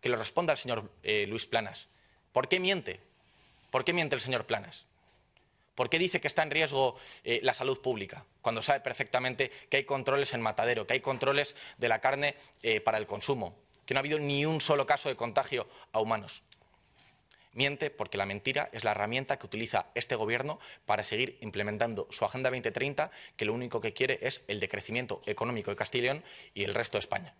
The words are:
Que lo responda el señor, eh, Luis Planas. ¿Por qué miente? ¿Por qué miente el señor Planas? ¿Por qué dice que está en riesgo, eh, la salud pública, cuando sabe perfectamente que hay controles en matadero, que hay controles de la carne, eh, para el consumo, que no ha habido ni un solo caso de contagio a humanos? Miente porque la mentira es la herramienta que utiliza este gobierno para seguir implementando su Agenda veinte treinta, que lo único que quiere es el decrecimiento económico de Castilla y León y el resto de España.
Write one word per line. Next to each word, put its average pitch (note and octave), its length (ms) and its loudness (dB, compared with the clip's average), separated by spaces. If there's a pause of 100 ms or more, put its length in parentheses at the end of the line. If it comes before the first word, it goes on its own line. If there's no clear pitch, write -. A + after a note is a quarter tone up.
Que - 80 0
lo B2 80 4
responda D#3 360 2
el C#3 60 2
señor, A2 320 -4 (120)
eh, G#2 240 4
Luis A2 180 -4
Planas. A2 440 -2 (440)
¿Por B2+ 160 2
qué F#3 120 6
miente? F3+ 400 0 (720)
¿Por B2+ 140 2
qué F3 80 2
miente D#3+ 220 2
el B2 80 -2
señor B2+ 240 -2
Planas? A2 400 -4 (880)
¿Por B2 160 0
qué E3 80 4
dice F3+ 220 2
que - 80 -2
está D#3 140 2
en D#3 80 0
riesgo, C#3 460 2 (280)
eh, A#2 180 2
la B2 100 4
salud C3 280 0
pública, G#2+ 440 -4 (160)
cuando A2+ 220 0
sabe C#3 180 2
perfectamente B2+ 720 -2 (180)
que C#3 100 4
hay C#3 60 0
controles C3+ 480 0
en A#2+ 80 -2
matadero, A2 460 0
que B2 80 2
hay C3 60 2
controles C#3 560 0 (200)
de A#2+ 120 0
la A2+ 120 4
carne, C#3 360 2 (260)
eh, A2 180 4
para A2 180 4
el G#2+ 80 -2
consumo, G#2+ 480 -2 (320)
que C3 80 0
no C3+ 40 4
ha C3+ 40 2
habido D3+ 160 0
ni C#3+ 260 0
un D#3+ 160 2
solo C#3+ 260 4
caso D3 220 2
de B2+ 80 -2
contagio A#2+ 520 0 (240)
a A2 80 2
humanos? A2 420 -2 (1120)
Miente C#3+ 360 0
porque - 280 -6
la G2 80 2
mentira B2+ 460 -2
es A2+ 120 -8
la A2 60 4
herramienta A2+ 480 -2
que - 80 -14
utiliza A2 480 -2
este A#2+ 200 -2
gobierno A#2+ 440 -2 (260)
para G#2 180 2
seguir A#2 380 -2
implementando G#2 720 -2
su - 140 -2
Agenda B2+ 260 0
veinte A#2+ 220 -2
treinta, C#3+ 380 -2 (260)
que - 80 -2
lo G#2+ 100 2
único A#2+ 260 -4
que G#2 140 -4
quiere B2+ 280 2
es - 260 -2
el G2+ 120 -4
decrecimiento G#2+ 640 -4
económico A2 460 -2
de G2+ 60 -2
Castilla A#2+ 260 0
y A#2+ 40 2
León C#3+ 180 -2 (300)
y G2+ 100 -2
el G2 100 -2
resto A2+ 240 0
de - 20 2
España. G2 400 -6